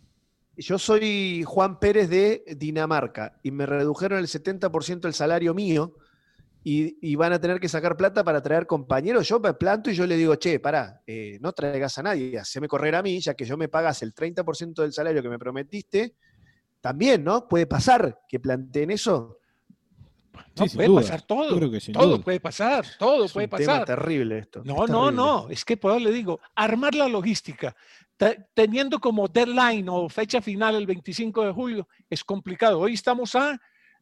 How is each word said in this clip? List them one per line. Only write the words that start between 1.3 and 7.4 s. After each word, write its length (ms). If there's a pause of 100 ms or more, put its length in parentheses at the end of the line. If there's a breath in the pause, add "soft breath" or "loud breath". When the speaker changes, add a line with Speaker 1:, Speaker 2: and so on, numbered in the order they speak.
Speaker 1:
Juan 320
Pérez 320
de 340 (120)
Dinamarca 840
y 100
me 120
redujeron 540
el 100
setenta 420
por 120
ciento 240
el 80
salario 400
mío 420 (680)
y, 360
y 140
van 180
a 80